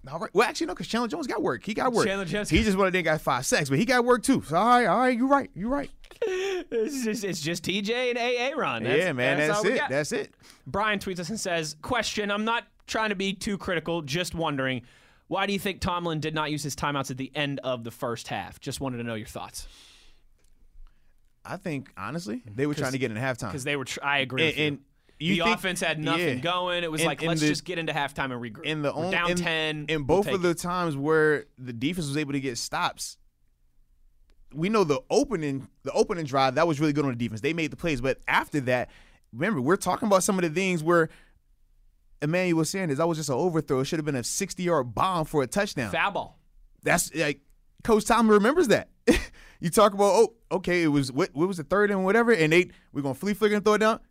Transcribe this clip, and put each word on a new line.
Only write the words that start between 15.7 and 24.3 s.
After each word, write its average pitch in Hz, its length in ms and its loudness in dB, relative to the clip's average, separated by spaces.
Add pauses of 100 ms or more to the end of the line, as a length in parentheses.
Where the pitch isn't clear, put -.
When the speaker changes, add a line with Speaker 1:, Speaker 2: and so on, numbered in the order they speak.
Speaker 2:
Tomlin 170 400 -2
did 156 120 -4
not 151 160 -2
use 147 140 -4
his 143 140 -6
timeouts 143 340 -2
at 127 60 -8
the 131 180 -8
end 143 300 -2
of 127 180 -4
the 113 80 -10
first - 380 -8
half? 90 320 -8
Just - 180 -8
wanted 131 200 -6
to 117 40 -8
know 117 120 -6
your 104 120 -10
thoughts." - 400 -14 (1800)
Speaker 1:
I - 120 -10
think, 147 400 -8
honestly, 170 480 -8
they 113 200 -2
were 147 80 0
Speaker 2:
'Cause 151 80 -4
Speaker 1:
trying 131 120 -2
to 135 40 -4
get 123 140 -2
in 104 60 -6
halftime. 123 340 -4
Speaker 2:
'cause 127 120 -8
they 147 120 -2
were 131 100 -4
tr-, - 180 -8
I 143 160 2
agree 127 240 -2